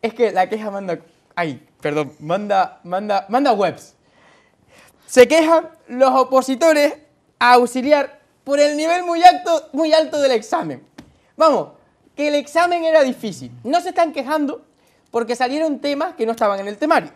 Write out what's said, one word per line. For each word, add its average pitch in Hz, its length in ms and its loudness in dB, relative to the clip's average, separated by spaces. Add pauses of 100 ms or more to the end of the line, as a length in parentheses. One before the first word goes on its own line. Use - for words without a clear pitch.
Es 226 120 -6
que 226 180 0
la 185 160 0
queja 214 220 -8
manda, 196 280 -8 (360)
ay, 156 320 -8 (140)
perdón, 147 400 -6
manda, 190 640 -4
manda, 196 440 -4
manda 254 240 0
webs. 196 420 -4 (1120)
Se 247 220 8
quejan 320 400 2 (200)
los 254 220 2
opositores 269 840 2 (440)
a 247 160 6
auxiliar 254 680 0 (240)
por 285 160 -2
el 294 160 2
nivel 339 280 -2
muy 339 180 -2
alto, 349 500 2
muy 302 200 0
alto 311 280 0
del 269 120 2
examen. 208 500 -4 (540)
Vamos, - 340 2 (460)
que 294 120 -2
el 294 60 -2
examen 339 500 0
era 311 180 4
difícil. 170 500 -6 (120)
No 311 160 -2
se 359 100 -10
están 339 220 -2
quejando 294 520 -6 (460)
porque 233 260 -4
salieron 285 440 -4
temas 285 340 -4
que - 100 -4
no 226 80 -4
estaban 202 280 -2
en 196 80 -8
el 208 100 -10
temario. 294 380 0